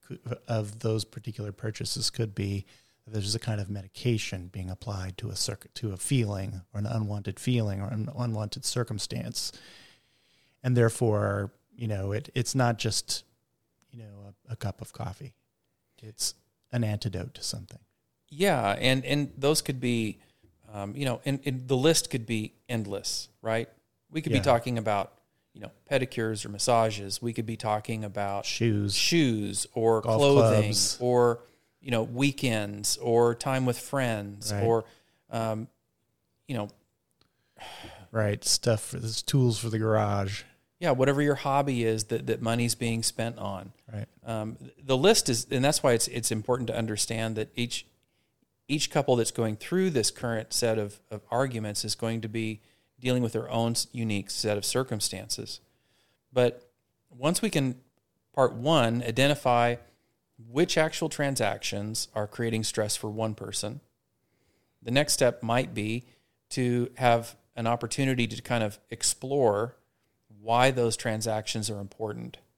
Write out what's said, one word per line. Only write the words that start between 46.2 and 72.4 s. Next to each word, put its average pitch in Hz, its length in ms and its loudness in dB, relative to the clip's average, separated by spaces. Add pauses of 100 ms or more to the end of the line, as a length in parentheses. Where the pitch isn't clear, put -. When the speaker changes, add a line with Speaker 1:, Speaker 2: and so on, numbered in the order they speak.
Speaker 2:
important 120 360 -2
to - 80 -2
understand 110 600 -2
that 110 180 -4
each, 120 320 -6 (840)
each 147 220 0
couple 139 260 4
that's 113 140 2
going 110 260 -2
through 185 340 0
this 120 200 2
current 113 420 -4
set 117 260 0
of, 104 200 -6 (120)
of 107 100 -10 (100)
arguments 117 540 -2
is 107 100 -4
going 113 280 -4
to 113 60 -8
be 110 320 -6 (380)
dealing 127 240 2
with 113 100 0
their 117 180 -4
own 117 220 2
s-, - 200 -2
unique 107 380 -2
set 104 260 -2
of 101 80 -6
circumstances. 110 960 -4 (720)
But 123 360 2 (420)
once 143 320 0
we 220 80 2
can, 135 260 0 (580)
part 131 200 4
one, 120 520 4
identify 120 680 4 (720)
which - 300 2
actual 160 300 0
transactions 110 1080 -2
are 107 120 -2
creating 110 380 -2
stress 104 320 -2
for 107 140 -6
one 110 240 -4
person, 107 460 -8 (1000)
the 117 80 -6
next 143 220 4
step 120 320 2
might 120 300 0
be 110 320 -4 (440)
to 123 460 0
have 117 400 2 (180)
an 117 120 -2
opportunity 120 600 0
to 110 160 -6
kind 120 220 0
of 104 140 -6 (120)
explore 120 840 0 (640)
why 117 300 6
those 120 260 2
transactions 110 720 -4
are 104 100 -8
important. 104 600 -10 (200)